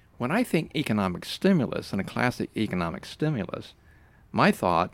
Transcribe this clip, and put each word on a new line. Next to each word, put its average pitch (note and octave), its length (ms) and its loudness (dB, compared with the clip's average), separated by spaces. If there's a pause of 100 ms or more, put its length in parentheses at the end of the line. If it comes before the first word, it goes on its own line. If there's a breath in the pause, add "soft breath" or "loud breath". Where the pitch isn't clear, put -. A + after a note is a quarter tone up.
(160 soft breath)
when A#2+ 140 -2
I G#3+ 120 2
think - 320 -2
economic G2+ 520 0
stimulus - 640 0
and G2+ 80 -2
a - 40 -2
classic A#2+ 520 -2
economic F#2 480 -2
stimulus, - 720 -4 (580 soft breath)
my C#3+ 180 4
thought, F2+ 440 2